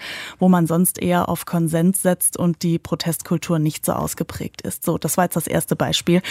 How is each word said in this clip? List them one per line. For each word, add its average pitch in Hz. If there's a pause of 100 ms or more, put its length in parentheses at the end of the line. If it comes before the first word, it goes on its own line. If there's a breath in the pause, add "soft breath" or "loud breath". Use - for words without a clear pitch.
(380 loud breath)
wo 185
man 175
sonst 170
eher 175
auf -
Konsens 165
setzt -
und 175
die 170
Protestkultur -
nicht 156
so -
ausgeprägt -
ist. -
So, 165
das -
war 180
jetzt -
das 165
erste 160
Beispiel. 165 (100)